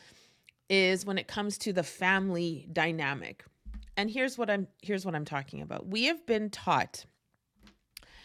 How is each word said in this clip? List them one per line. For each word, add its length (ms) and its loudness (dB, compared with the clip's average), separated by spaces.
is 380 6
when 120 0
it 80 -4
comes 320 -2
to 140 -2
the 100 2
family 880 0
dynamic. 720 -2
And 140 0
here's 260 0
what 140 0
I'm, 180 2
here's 240 -2
what 80 -2
I'm 100 -2
talking 380 -6
about. 240 -8
We 180 0
have 220 0
been 240 2
taught 560 0